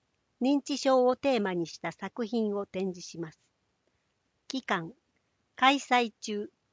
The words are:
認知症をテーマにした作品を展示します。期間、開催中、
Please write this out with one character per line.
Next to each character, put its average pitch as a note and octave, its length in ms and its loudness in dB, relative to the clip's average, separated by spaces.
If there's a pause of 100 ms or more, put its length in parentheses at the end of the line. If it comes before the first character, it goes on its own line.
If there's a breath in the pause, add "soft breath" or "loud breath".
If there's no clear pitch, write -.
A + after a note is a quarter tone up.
(420)
認 C4+ 200 2
知 C#4 160 -6
症 C4 300 4
を B3+ 80 2
テ C4 220 2
ー G#3+ 40 2
マ F#3+ 120 -2
に E3+ 120 0
し - 140 -14
た E3 140 -8
作 G#3 320 -8
品 G#3+ 320 -2
を G3+ 80 -4
展 F#3+ 280 -4
示 F3+ 80 -14
し - 160 -14
ま E3 140 -8
す。 - 80 -20 (1120)
期 C4 120 -6
間、 E3+ 300 -4 (640)
開 C4 200 6
催 B3 440 0
中、 G#3 320 -8 (220)